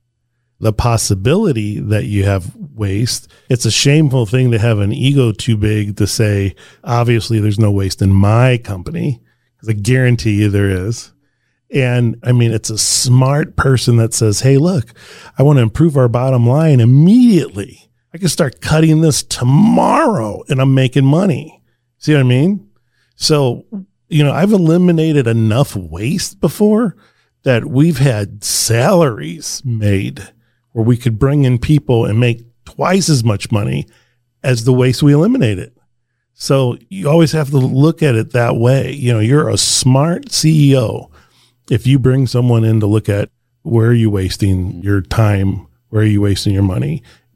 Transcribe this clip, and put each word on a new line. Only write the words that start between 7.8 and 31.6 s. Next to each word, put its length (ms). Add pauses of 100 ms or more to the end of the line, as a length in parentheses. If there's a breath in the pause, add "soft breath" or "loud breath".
in 120
my 440
company," 640 (380)
'cause 100
I 40
guarantee 640
you 140
there 200
is. 420 (600)
And, 500
I 80
mean, 200
it's 180
a 80
smart 760
person 420
that 160
says, 280
"Hey, 160
look, 360 (440 loud breath)
I 60
wanna 180
improve 360
our 100
bottom 400
line 320
immediately. 1080 (240)
I 40
can 120
start 320
cutting 400
this 220
tomorrow 1200
and 140
I'm 140
making 300
money." 560 (360)
See 160
what 60
I 40
mean? 440 (480)
So, 500 (440)
you 140
know, 80
I've 220
eliminated 720
enough 500
waste 640
before 560 (480 soft breath)
that 220
we've 320
had 460
salaries 1200
made 640 (420)
where 140
we 120
could 200
bring 280
in 120
people 480